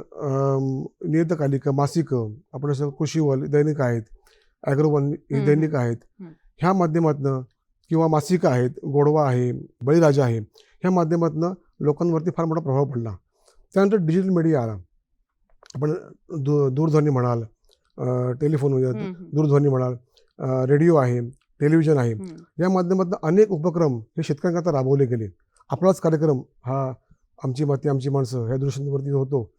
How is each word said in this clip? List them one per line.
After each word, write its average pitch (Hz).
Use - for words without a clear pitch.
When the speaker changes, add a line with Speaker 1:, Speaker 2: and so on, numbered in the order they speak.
Speaker 1:
अम, 135
नियतकालिका, 151
मासिकं, 139
आपण 143
असं 143
कृषीवल 147
दैनिक 147
आहेत, 120
ॲग्रोवन 147
ही 143
Speaker 2:
हम्म, 139
Speaker 1:
दैनिक 151
Speaker 2:
हम्म. 143
Speaker 1:
आहेत, 117
Speaker 2:
हम्म. 175
Speaker 1:
ह्या 175
माध्यमातनं 156
किंवा 160
मासिकं 160
आहेत, 123
गोडवा 147
आहे, 123
बळीराजा 143
आहे, 117
ह्या -
माध्यमातनं 170
लोकांवरती 160
फार 170
मोठा 160
प्रभाव 139
पडला. 117
त्यानंतर 196
डिजिटल 185
मीडिया 160
आला. 110
आपण 147
दू-, 143
दूरध्वनी 151
म्हणाल, 123
अ, 127
टेलिफोन 143
म्हणजे 131
Speaker 2:
हम्म, 170
हम्म. 175
Speaker 1:
दूरध्वनी 143
म्हणाल, 127
अ, 131
रेडिओ 151
आहे, 123
टेलिव्हिजन 151
आहे, 120
Speaker 2:
हम्म. 110
Speaker 1:
या 185
माध्यमातनं 185
अनेक 196
उपक्रम 160
हे 156
शेतकऱ्यांकरता 165
राबवले 135
गेले. 113
आपलाच 175
कार्यक्रम 156
हा 131
आमची 135
माती, 143
आमची 139
माणसं 127
ह्या 127
दूरदर्शनवरती 139
जो 139
होतो, 135